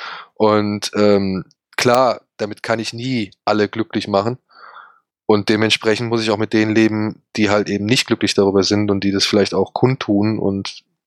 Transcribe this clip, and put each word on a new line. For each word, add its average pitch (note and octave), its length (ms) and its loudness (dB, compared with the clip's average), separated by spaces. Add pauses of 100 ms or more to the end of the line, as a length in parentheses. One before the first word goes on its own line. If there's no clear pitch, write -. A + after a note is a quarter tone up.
(340)
Und, G#2 600 0
ähm, G2 500 2 (320)
klar, B2 460 2 (140)
damit G#2 260 -8
kann A2+ 160 -2
ich A2+ 140 -6
nie A#2 400 -4 (120)
alle G#2 240 2
glücklich A2 400 -4
machen. G#2 300 0 (880)
Und G#2 220 2
dementsprechend A2 600 0
muss A2+ 140 -2
ich A2 80 -2
auch G#2 60 2
mit G#2+ 160 -4
denen A2 220 2
leben, G#2+ 480 0 (140)
die G#2 140 2
halt G#2 200 0
eben G2+ 160 -2
nicht A2 200 0
glücklich A2 280 -2
darüber G2 300 4
sind G#2 260 0
und G2 140 -2
die G2 80 0
das G2 120 -2
vielleicht G2+ 300 0
auch F#2+ 180 -2
kundtun. G#2+ 640 0
Und G2 440 -4 (240)